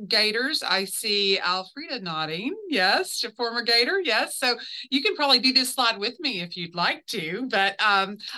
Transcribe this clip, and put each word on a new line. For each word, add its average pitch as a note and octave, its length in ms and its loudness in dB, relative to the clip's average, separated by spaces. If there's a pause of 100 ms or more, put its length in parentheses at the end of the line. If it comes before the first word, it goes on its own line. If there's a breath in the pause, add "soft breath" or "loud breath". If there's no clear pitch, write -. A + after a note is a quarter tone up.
Gators, A3+ 540 0
I F#3+ 220 0
see G3 580 0
Alfreda G#3+ 600 -4
nodding. E3 520 -4 (140)
Yes, A#3 560 2
a A3 60 -6
former A#3 320 -4
Gator. A#3+ 420 2
Yes. C4 320 0
So B3+ 180 2 (360 loud breath)
you C#4 120 2
can G4+ 140 2
probably C#4 220 4
do C4 160 2
this B3+ 180 2
slide A3+ 260 2
with G#3+ 220 -6
me A#3 220 -4
if F3 120 -10
you'd F3 200 -8
like G#3+ 320 0
to, F3+ 440 -4
but, G3 320 2
um, G3+ 360 4 (200 loud breath)